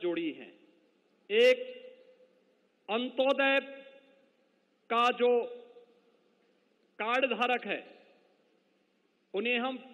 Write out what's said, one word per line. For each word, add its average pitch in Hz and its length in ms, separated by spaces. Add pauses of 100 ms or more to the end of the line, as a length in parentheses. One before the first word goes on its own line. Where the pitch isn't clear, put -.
जोड़ी 170 280
हैं। 127 180 (840)
एक, 247 280 (1300)
अंत्योदय 269 680 (1300)
का 233 120 (160)
जो 240 100 (1700)
कार्ड 247 280
धारक 240 400
है, 175 120 (1600)
उन्हें 233 240
हम 262 180 (180)